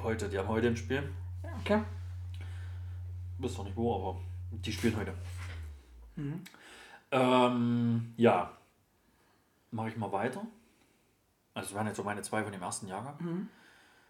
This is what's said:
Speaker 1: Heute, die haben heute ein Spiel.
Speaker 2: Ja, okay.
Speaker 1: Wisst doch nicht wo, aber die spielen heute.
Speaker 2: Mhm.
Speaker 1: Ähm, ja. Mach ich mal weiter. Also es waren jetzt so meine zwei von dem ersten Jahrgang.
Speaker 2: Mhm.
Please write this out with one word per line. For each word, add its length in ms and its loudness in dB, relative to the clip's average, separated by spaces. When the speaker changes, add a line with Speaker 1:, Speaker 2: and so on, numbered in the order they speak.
Speaker 1:
Heute, 260 0
die 80 0
haben 120 0
heute 180 6
ein 100 4
Spiel. 320 -2
Speaker 2:
Ja, 60 -6
okay. 200 4
Speaker 1:
Wisst 180 -2
doch 60 -6
nicht 140 -6
wo, 180 2
aber 240 -2
die 200 -6
spielen 260 2
heute. 160 -2
Speaker 2:
Mhm. 280 -4
Speaker 1:
Ähm, 1080 6
ja. 340 8
Mach 160 -2
ich 100 -6
mal 140 -2
weiter. 300 0
Also 160 -8
es 60 -8
waren 120 0
jetzt 100 -4
so 60 -2
meine 180 -2
zwei 220 0
von 80 -4
dem 100 -8
ersten 260 -6
Jahrgang. 320 -8
Speaker 2:
Mhm. 300 -4